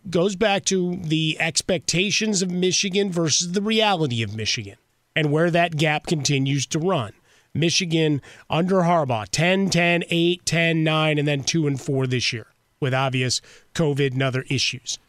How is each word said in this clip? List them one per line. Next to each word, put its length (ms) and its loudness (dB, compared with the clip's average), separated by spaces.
goes 260 0
back 320 0
to 300 0
the 420 -2
expectations 1000 -2
of 100 -2
Michigan 640 0
versus 400 0
the 100 -2
reality 600 0
of 120 -6
Michigan 420 -8
and 160 0
where 200 2
that 260 2
gap 300 0
continues 640 0
to 100 -4
run. 340 -2
Michigan 640 2
under 300 2
Harbaugh, 500 0
ten, 400 2
ten, 400 2
eight, 340 0
ten, 380 2
nine, 360 2
and 100 0
then 160 -2
two 240 0
and 120 -2
four 240 -2
this 280 -2
year 160 -12
with 120 0
obvious 480 -2
covid 360 0
and 140 -2
other 260 -2
issues. 480 -4